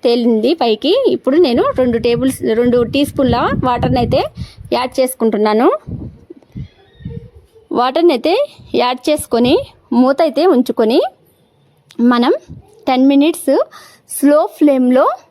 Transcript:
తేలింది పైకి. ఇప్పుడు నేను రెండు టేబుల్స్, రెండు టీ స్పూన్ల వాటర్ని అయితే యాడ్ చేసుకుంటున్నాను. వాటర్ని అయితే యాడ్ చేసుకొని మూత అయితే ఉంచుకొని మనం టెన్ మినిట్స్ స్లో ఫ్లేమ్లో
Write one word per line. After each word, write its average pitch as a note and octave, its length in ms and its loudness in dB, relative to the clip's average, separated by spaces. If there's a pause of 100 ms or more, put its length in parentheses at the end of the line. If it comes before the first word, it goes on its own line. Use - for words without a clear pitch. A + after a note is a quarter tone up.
తేలింది A#3+ 480 0 (100)
పైకి. A#3 300 -2 (240)
ఇప్పుడు C4+ 300 -2
నేను C4 180 0 (160)
రెండు B3 260 0
టేబుల్స్, A#3+ 340 -2 (200)
రెండు B3 200 2 (140)
టీ C4+ 160 0
స్పూన్ల B3+ 280 0 (300)
వాటర్ని B3 360 -2
అయితే B3+ 180 0 (540)
యాడ్ B3+ 220 -4
చేసుకుంటున్నాను. A3 720 0 (2000)
వాటర్ని D4 380 0
అయితే D#4 160 -2 (480)
యాడ్ B3 280 -4
చేసుకొని B3+ 460 0 (460)
మూత C4+ 160 2 (100)
అయితే C#4+ 180 0 (100)
ఉంచుకొని A#3+ 440 0 (1120)
మనం B3 220 2 (540)
టెన్ C4 240 2
మినిట్స్ C#4+ 420 2 (640)
స్లో D4 240 4 (160)
ఫ్లేమ్లో C4 480 2 (260)